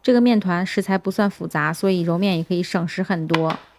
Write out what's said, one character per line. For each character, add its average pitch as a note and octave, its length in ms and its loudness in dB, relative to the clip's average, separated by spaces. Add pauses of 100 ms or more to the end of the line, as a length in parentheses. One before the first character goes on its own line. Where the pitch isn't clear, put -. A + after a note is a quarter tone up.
这 - 80 4
个 A#3+ 80 6
面 A#3+ 180 4
团 F#3 280 0
食 - 160 -2
材 F#3+ 160 0
不 F#3+ 120 -2
算 G3+ 200 2
复 F3 180 -8
杂， D3+ 240 -2
所 F#3+ 180 -2
以 F#3 120 2
揉 E3+ 160 0
面 F#3+ 200 0
也 D#3+ 60 -2
可 F#3 100 -4
以 F3 80 0
省 F3 240 -2
时 F3+ 160 -6
很 F3 240 -4
多。 D#3+ 320 0 (200)